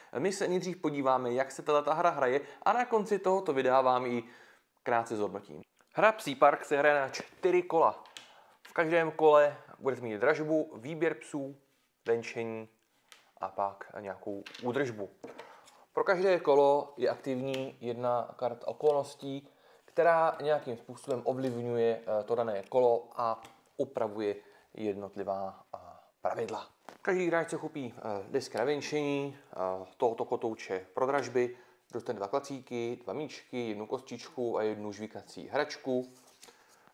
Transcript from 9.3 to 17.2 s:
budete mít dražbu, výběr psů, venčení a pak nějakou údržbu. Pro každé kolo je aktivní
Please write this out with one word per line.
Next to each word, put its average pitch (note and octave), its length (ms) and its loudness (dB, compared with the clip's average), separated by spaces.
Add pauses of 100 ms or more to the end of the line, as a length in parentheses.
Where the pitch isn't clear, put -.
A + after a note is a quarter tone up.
budete A#2+ 240 -2
mít A2 160 -4
dražbu, D3+ 580 2
výběr D#3 380 -2
psů, C#3 420 -10 (500)
venčení A2+ 600 -4 (760)
a F#2 60 -6
pak G2 520 -6
nějakou G2+ 420 -10 (200)
údržbu. A#2+ 480 -4 (840)
Pro - 120 0
každé F#3 360 2
kolo C#3+ 560 4
je B2 120 0
aktivní C3 720 -4